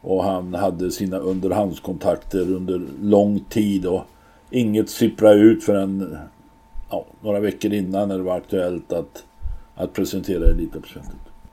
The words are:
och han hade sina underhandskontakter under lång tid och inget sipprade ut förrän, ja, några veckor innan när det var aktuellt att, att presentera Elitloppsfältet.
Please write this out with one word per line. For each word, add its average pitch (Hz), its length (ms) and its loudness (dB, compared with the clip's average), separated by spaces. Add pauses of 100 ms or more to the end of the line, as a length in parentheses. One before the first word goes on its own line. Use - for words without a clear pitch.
och 92 220 0
han 90 300 -4
hade 90 380 -2
sina 95 260 -6
underhandskontakter 92 1200 -2 (160)
under 92 260 -4 (200)
lång 101 380 4 (100)
tid 101 360 0
och 90 160 -2 (480)
inget 110 400 0
sipprade 107 520 6
ut 110 220 8
förrän, 98 540 -2 (720)
ja, 87 160 -8 (160)
några 101 180 0
veckor 104 340 0
innan 98 340 0
när 95 100 -2
det 92 60 -4
var 90 140 -2
aktuellt 90 560 -4
att, - 300 -8 (520)
att - 180 -6
presentera 90 560 0
Elitloppsfältet. 80 640 -4 (420)